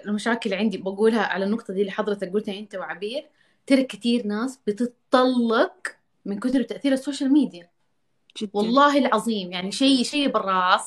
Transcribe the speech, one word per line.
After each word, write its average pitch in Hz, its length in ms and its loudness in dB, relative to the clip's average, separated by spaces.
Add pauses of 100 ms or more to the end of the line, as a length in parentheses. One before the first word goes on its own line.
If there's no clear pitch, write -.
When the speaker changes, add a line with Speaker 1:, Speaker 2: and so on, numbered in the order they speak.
Speaker 1:
المشاكل 214 480 -2
عندي 185 240 -2
بقولها 202 440 0
على 185 220 -2
النقطة 208 300 -4
دي 185 60 0
اللي 202 120 -2
حضرتك 202 400 -4
قلتها 208 260 -4
أنت 208 160 -14
وعبير، 190 540 -10 (380)
ترى 269 180 4
كتير 240 420 -2
ناس 220 400 -4
بتتطلق 240 1080 2 (540)
من 202 140 -6
كثر 254 220 0
تأثير 220 300 -2
السوشيال 269 400 -2
ميديا. 180 360 2 (720)
Speaker 2:
جدًا. 208 160 -8
Speaker 1:
والله 269 440 4
العظيم، 220 540 0
يعني 185 200 -6
شيء، 269 320 4
شيء 285 240 0
بالراس 190 580 2